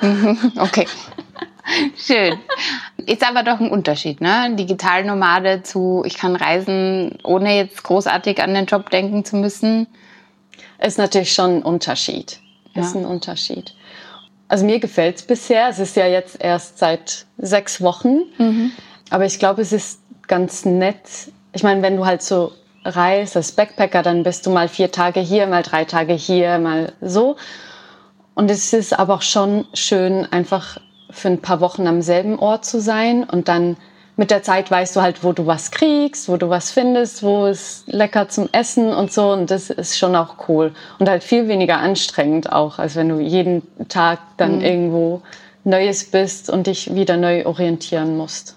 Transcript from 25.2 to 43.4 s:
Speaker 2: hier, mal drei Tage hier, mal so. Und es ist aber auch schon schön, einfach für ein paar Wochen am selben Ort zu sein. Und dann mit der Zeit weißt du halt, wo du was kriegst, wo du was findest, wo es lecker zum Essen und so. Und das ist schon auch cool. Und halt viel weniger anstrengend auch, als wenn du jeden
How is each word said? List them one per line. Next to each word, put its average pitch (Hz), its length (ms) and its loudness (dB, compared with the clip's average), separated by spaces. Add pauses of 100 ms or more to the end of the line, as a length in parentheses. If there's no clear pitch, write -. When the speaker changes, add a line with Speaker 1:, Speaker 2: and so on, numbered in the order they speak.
Speaker 2:
hier, 196 260 2
mal 175 160 2
drei 160 220 0
Tage 165 300 0
hier, 175 440 2
mal 165 420 -2
so. 220 360 0 (1000)
Und 202 160 2
es 202 220 -2
ist 226 260 0
aber 196 160 2
auch 175 80 -4
schon 202 520 0
schön, 190 560 0
einfach 180 480 -2 (320)
für - 180 -4
ein 175 140 0
paar 175 180 0
Wochen 175 260 0
am 170 140 2
selben 180 380 0
Ort 214 260 0
zu 233 160 -4
sein. 226 440 0
Und 175 240 -2
dann 175 280 2 (400)
mit 208 140 2
der 202 120 2
Zeit 190 280 0
weißt 180 260 0
du 185 60 4
halt, 180 200 0
wo 180 100 2
du 160 140 -4
was 160 240 -2
kriegst, 294 600 0
wo 180 80 2
du 180 100 -2
was 175 220 -2
findest, 247 520 0
wo 202 240 2
es - 400 -4
lecker 208 440 0
zum - 220 -2
Essen 233 420 2
und 196 180 -2
so. 202 200 4
Und 185 180 0
das 190 180 -2
ist - 300 -6
schon 180 180 2
auch - 320 -2
cool. 156 240 2 (260)
Und 196 120 4
halt 180 120 2
viel 233 260 2
weniger 185 300 2
anstrengend 160 720 0
auch, 151 280 0
als 156 180 -4
wenn 165 140 2
du 156 100 0
jeden 175 420 0 (280)